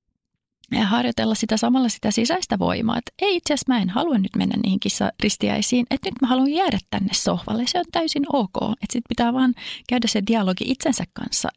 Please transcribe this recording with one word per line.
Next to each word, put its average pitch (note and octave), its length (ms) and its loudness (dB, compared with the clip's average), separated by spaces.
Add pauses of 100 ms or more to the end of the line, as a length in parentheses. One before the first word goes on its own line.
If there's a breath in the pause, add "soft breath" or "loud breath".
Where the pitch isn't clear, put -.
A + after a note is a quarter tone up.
(720)
ja A3 140 2
harjoitella A3 500 0
sitä A3 220 0
samalla A#3+ 320 2
sitä G#3+ 220 -2
sisäistä B3+ 480 0
voimaa, F#3 380 0
että - 140 -6 (100)
ei G4 140 2
itse E4 180 0
asiassa C4+ 200 0
mä A#3 80 2
en F#3 80 0
halua C4+ 280 0
nyt F#3+ 180 0
mennä - 280 0
niihin F#3+ 160 0
kisaristiäisiin, G#3 1120 0
että D4 180 -2
nyt - 120 -4
mä C4 60 2
haluan C4 240 4
jäädä D#4+ 280 2 (100)
tänne G3 240 -2
sohvalle, - 540 -2
se F4+ 120 0
on F4 120 -2
täysin D#4+ 320 0 (100)
ok. A#3+ 240 0 (140)
Että - 220 -6
sit A#3+ 160 -2
pitää A#3 240 0
vaan B3+ 200 4 (360 loud breath)
käydä B3 180 0
se G#3 200 0
dialogi G3 400 2
itsensä C4 360 0 (100)
kanssa, - 440 -4